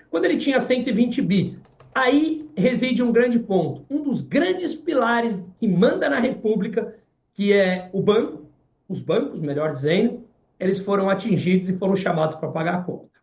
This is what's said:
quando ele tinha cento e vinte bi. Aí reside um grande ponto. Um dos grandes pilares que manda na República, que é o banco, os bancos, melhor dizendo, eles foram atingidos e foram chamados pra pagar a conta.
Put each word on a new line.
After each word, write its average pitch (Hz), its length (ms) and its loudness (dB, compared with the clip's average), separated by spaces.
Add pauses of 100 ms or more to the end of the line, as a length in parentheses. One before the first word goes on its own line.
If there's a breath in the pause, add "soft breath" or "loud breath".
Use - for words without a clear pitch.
quando 339 160 0
ele 339 120 2
tinha 262 220 2
cento 254 300 0
e - 20 0
vinte 240 300 2
bi. 180 360 0 (360)
Aí 294 640 2
reside 254 460 2
um 233 80 2
grande 233 260 4
ponto. 165 500 -2
Um 294 140 -4
dos 247 180 -2
grandes 349 540 0
pilares 233 640 0 (200)
que 226 80 0
manda 180 420 2
na 139 100 0
República, - 760 -2 (400)
que 202 180 2
é 185 400 2
o 190 80 -2
banco, 220 460 0 (420)
os 151 100 -6
bancos, 214 400 -4
melhor 147 340 -4
dizendo, 165 500 0 (360)
eles 190 200 0
foram 196 280 0
atingidos 185 640 0
e - 80 -2
foram 190 180 0
chamados 160 400 -2
pra - 140 -8
pagar 170 300 -4
a - 20 -6
conta. - 420 -10